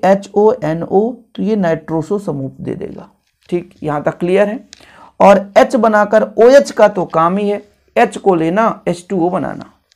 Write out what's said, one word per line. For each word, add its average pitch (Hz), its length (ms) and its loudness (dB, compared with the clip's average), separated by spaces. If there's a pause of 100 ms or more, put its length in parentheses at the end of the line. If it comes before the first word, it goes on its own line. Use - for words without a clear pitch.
एचओएनओ, 196 1040 0
तो - 320 -12
ये 214 140 -2
नाइट्रोसो 160 640 -4
समूह 143 320 -8 (100)
दे 127 140 -8
देगा। - 340 -14 (400)
ठीक, 175 240 -6 (100)
यहाँ 151 200 -4
तक 160 140 -4
क्लियर 185 300 0
है? 220 120 -8 (600)
और 196 380 4
एच 262 200 2
बनाकर 214 460 2 (140)
ओएच 269 340 6
का 214 180 4
तो 190 180 -4
काम 165 300 0
ही 208 120 -4
है, 202 120 -4 (340)
एच 220 220 0
को 196 180 0
लेना 170 520 -2
एच 175 220 -6
टू 196 100 -4
ओ 170 100 0
बनाना, 175 420 -8 (240)